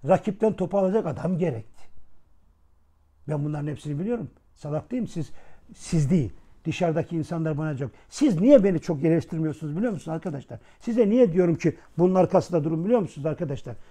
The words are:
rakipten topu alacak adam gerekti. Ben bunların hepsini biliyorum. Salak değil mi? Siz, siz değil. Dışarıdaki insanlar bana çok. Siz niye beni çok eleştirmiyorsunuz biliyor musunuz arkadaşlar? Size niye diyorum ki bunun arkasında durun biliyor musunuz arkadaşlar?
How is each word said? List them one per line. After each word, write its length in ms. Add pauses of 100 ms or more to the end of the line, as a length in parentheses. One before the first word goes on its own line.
rakipten 440
topu 260
alacak 280
adam 320
gerekti. 440 (1500)
Ben 160
bunların 220
hepsini 320
biliyorum. 320 (240)
Salak 360
değil 120
mi? 60
Siz, 240 (420)
siz 360
değil. 220 (320)
Dışarıdaki 520
insanlar 420
bana 180
çok. 140 (180)
Siz 320
niye 240
beni 160
çok 240
eleştirmiyorsunuz 720
biliyor 160
musunuz 240
arkadaşlar? 420 (220)
Size 300
niye 220
diyorum 220
ki 220 (220)
bunun 160
arkasında 500
durun 200
biliyor 160
musunuz 260
arkadaşlar? 500 (140)